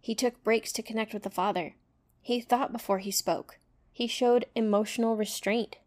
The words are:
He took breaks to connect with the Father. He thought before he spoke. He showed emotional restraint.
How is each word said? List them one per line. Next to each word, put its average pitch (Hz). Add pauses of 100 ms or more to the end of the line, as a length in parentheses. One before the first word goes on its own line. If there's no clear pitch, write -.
He 226
took 233
breaks 220
to 220
connect 220
with 208
the 196
Father. 180 (460)
He 240
thought 247
before 202
he 196
spoke. - (340)
He 240
showed 240
emotional 220
restraint. 214 (100)